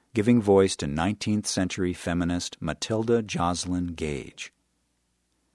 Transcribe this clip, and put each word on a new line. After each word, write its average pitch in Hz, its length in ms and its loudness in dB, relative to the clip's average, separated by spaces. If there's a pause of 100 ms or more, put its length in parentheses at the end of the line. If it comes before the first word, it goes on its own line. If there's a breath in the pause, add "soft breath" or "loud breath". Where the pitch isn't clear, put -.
(140)
giving 117 280 4
voice 98 360 6
to 85 100 -4
nineteenth 101 600 -2
century 90 460 -2
feminist 87 680 -4
Matilda 113 640 0
Joslyn 90 640 -2
Gage. 76 680 -8 (1000)